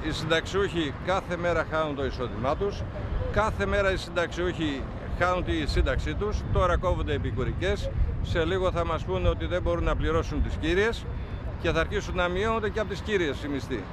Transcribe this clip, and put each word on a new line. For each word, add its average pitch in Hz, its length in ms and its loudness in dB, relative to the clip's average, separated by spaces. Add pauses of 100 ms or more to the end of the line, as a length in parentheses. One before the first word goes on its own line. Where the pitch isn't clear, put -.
Οι 156 40 -2
συνταξιούχοι 160 800 0 (120)
κάθε 180 320 0
μέρα 165 340 2
χάνουν 156 240 0
το 135 100 -2
εισόδημά 123 500 -2
τους, 202 260 -2 (500)
κάθε 202 340 0
μέρα 196 260 2
οι 180 60 0
συνταξιούχοι 165 840 -2 (360)
χάνουν 180 240 2
τη 160 240 0
σύνταξή 143 460 2
τους, 202 280 -2 (120)
τώρα 180 240 4
κόβονται 160 360 2
επικουρικές, 135 760 0 (320)
σε 160 240 2
λίγο 185 260 2
θα 170 140 0
μας 160 180 0
πούνε 180 260 2
ότι 165 160 0
δεν 175 160 0
μπορούν 170 220 0
να 160 120 2
πληρώσουν 151 480 0
τις - 120 0
κύριες 196 500 2 (560)
και 170 100 2
θα 156 80 2
αρχίσουν 175 360 -2
να 180 120 2
μειώνονται 208 420 0
και 208 100 -2
από 202 100 -2
τις 190 100 -4
κύριες 175 440 0
οι 147 40 -4
μισθοί. 131 460 -2